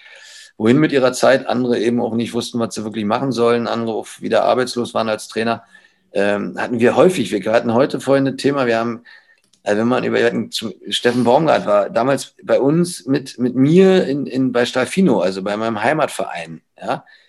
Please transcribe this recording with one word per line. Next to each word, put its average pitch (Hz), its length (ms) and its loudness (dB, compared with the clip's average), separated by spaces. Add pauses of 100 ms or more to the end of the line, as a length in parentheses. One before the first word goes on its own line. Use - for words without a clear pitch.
(600)
wohin 117 180 4
mit 151 140 2
ihrer 127 220 2
Zeit. 127 340 2
Andere 120 320 -2
eben 120 200 0
auch 110 140 -4
nicht 113 220 -4
wussten, 117 240 -4
was 113 160 -4
sie 110 80 -8
wirklich 107 220 -6
machen 127 260 -2
sollen. 117 340 0
Andere 113 300 -4
auch 110 120 -8 (120)
wieder 104 240 0
arbeitslos 120 500 0
waren 113 160 -2
als 107 180 -6
Trainer. 113 360 -4 (500)
Ähm, 101 460 -2
hatten 113 200 -4
wir 113 160 4
häufig. 139 360 2
Wir 107 200 -2
hatten 117 220 2
heute 139 260 0
vorhin 139 280 0
ein 135 100 -6
Thema, 139 300 0
wir 113 100 0
haben, 117 260 -4 (600)
äh, 104 120 0
wenn 110 120 2
man 123 160 0
über, 113 140 -2
wir 113 80 2
hatten 120 260 -2
zum, 110 220 -8 (140)
Steffen 120 380 0
Baumgart 123 400 2
war 101 240 2
damals 127 520 -2
bei 110 180 2
uns 165 460 0
mit, 135 320 -4
mit 120 180 -2
mir 180 520 6
in, 139 180 -4
in, 131 280 -2
bei 120 120 2
Stalfino, 127 540 2
also 95 240 -2
bei 104 140 -4
meinem 110 260 -4
Heimatverein, 87 800 -2 (200)
ja. 123 240 -6 (240)